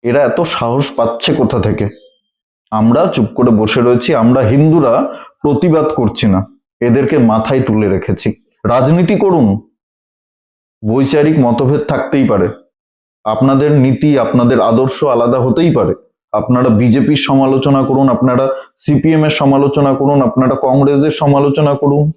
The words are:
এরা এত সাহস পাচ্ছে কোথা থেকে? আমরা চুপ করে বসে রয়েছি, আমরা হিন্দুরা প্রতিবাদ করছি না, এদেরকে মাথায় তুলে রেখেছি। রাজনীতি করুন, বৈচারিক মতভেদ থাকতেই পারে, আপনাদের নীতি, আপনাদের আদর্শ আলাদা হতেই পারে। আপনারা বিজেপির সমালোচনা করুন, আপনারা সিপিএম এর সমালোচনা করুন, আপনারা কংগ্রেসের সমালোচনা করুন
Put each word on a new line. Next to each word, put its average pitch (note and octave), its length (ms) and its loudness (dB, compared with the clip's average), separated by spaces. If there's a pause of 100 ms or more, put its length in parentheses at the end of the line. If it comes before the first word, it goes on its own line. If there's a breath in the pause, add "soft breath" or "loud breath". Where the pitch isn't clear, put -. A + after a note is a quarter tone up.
এরা A#2+ 200 0
এত B2+ 180 -2
সাহস C3+ 500 -4
পাচ্ছে A#2 440 -4
কোথা A#2+ 240 -2
থেকে? G#2 300 -2 (800)
আমরা G#3+ 360 0
চুপ B2 280 -2
করে B2 160 0
বসে G#2+ 300 0
রয়েছি, A#2+ 340 0
আমরা B2 280 2
হিন্দুরা C#3+ 720 2 (260 loud breath)
প্রতিবাদ D3+ 440 0
করছি - 420 -2
না, G2 200 0 (340)
এদেরকে C3+ 380 0
মাথায় A#2 440 0
তুলে G#2+ 260 0
রেখেছি। F#2 440 -4 (340)
রাজনীতি D#3+ 500 2
করুন, B2+ 440 0 (1300)
বৈচারিক C#3+ 520 0
মতভেদ B2+ 420 0
থাকতেই C#3 440 -2
পারে, G2 240 0 (760)
আপনাদের C3+ 480 0
নীতি, C#3 460 2
আপনাদের A#2+ 420 0
আদর্শ A#2 440 0
আলাদা A#2+ 340 0
হতেই C3 360 0
পারে। G2 200 0 (380)
আপনারা B2 360 0
বিজেপির A#2+ 480 2
সমালোচনা C3+ 680 0
করুন, C3+ 260 0
আপনারা B2+ 400 0 (300 loud breath)
সিপিএম D#3 460 0
এর D3+ 60 0
সমালোচনা C#3 640 0
করুন, C#3 280 0
আপনারা C3 400 0
কংগ্রেসের C#3 480 2
সমালোচনা C#3+ 640 0
করুন D3 420 0